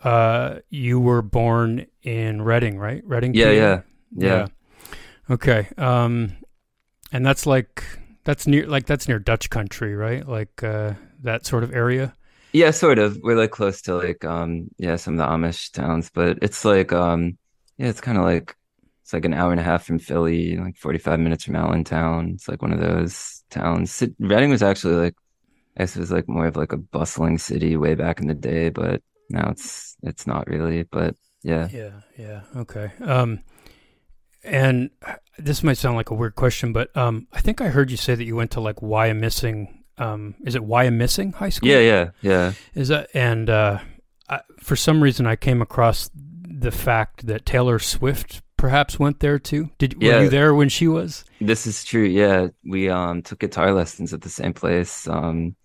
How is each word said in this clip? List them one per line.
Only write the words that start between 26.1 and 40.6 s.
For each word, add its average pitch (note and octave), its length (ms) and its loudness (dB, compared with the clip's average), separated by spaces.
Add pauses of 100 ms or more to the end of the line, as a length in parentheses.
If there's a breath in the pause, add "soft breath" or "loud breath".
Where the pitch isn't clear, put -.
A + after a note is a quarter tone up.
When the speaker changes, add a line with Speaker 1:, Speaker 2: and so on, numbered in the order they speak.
Speaker 2:
like, E2 160 -2
more E2 180 -2
of, D2+ 100 -2
like, D2+ 160 -4
a C#2+ 40 -6
bustling D#2+ 600 -2
city D#2+ 380 -2
way D#2 180 2
back E2 260 -4
in C#2+ 60 -4
the D#2 80 -2
day, D#2+ 360 -2
but - 320 -4 (280)
now - 200 -2
it's, - 520 -12
it's - 240 -12
not - 220 -4
really, E2 340 -4
but E2 340 -4 (260)
yeah. E2 300 -4
Speaker 1:
Yeah, G#2 280 -16 (180)
yeah, G#2+ 240 -16 (140)
okay. G#2+ 440 -10
Um, B2+ 400 -2 (1040 soft breath)
and C3 480 0 (480)
this D3 240 -2
might C#3+ 160 2
sound A#2+ 180 0
like A2+ 140 -4
a A2+ 40 -4
weird A2 200 -4
question, B2 380 0
but, A2+ 240 -2
um, A#2 360 -2
I - 80 -4
think A3 200 2
I A3 80 -2
heard C3+ 220 2
you A#2+ 60 -6
say - 180 -2
that A#2 100 -6
you A2+ 120 -6
went A#2 160 -2
to, A#2 80 -4
like, G#2+ 160 -4
Wyomissing, A2 1080 -2 (160)
um, G#2+ 360 -8 (100)
is B2 100 -6
it A#2+ 80 -2